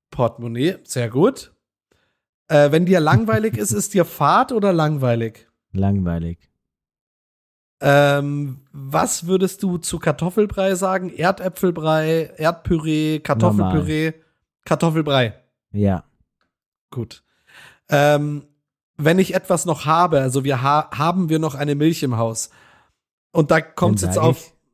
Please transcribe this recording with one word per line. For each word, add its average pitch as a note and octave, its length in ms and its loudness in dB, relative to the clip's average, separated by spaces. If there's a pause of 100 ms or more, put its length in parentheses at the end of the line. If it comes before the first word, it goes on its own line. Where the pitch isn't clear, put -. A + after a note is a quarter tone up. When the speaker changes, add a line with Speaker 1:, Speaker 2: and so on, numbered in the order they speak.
(120)
Speaker 1:
Portemonnaie, A#2+ 720 -4
sehr A#2+ 260 -6
gut. D#3 420 0 (960)
Äh, D3 240 4
wenn E3 160 2
dir F3+ 140 4
langweilig G#3+ 580 2
ist, G#3 140 -4
Speaker 2:
<laughs> - 0 -
Speaker 1:
ist G#3 220 -4
dir F3 100 4
fad F#3 480 2
oder G3+ 200 0
langweilig? C3 760 -2 (240)
Speaker 2:
Langweilig. F2 680 0 (1400)
Speaker 1:
Ähm, C#3+ 840 2 (100)
was D3 540 -4
würdest F#3 380 0
du F3 140 -2
zu E3+ 200 -8
Kartoffelbrei F#3+ 760 -2
sagen? F#3 340 -2
Erdäpfelbrei, D#3+ 1300 -2
Erdpüree, D#3 840 -2
Kartoffelpüree? C#3 880 0
Speaker 2:
Normal. - 140 -12 (400)
Speaker 1:
Kartoffelbrei. D3+ 680 0 (380)
Speaker 2:
Ja. G2 320 0 (840)
Speaker 1:
Gut. - 340 -12 (680)
Ähm, D3 560 0 (500)
wenn D#3+ 220 2
ich F#3 160 2
etwas F#3 300 -2
noch D#3 220 -4
habe, D#3+ 340 2
also C3 240 -2
wir C3 180 -2
ha-, D3 340 0
haben F3 320 0
wir D#3+ 100 2
noch D#3 160 -2
eine C#3+ 200 -2
Milch D#3 280 0
im B2+ 140 -2
Haus. A2+ 340 -4 (840)
Und D#3 180 2
da D#3+ 100 4
kommt's G#2+ 420 0
Speaker 2:
Dann F2+ 80 -2
Speaker 1:
jetzt F#2 60 0
Speaker 2:
sag D#3 80 2
Speaker 1:
auf, - 220 2
Speaker 2:
ich, - 60 -20 (220)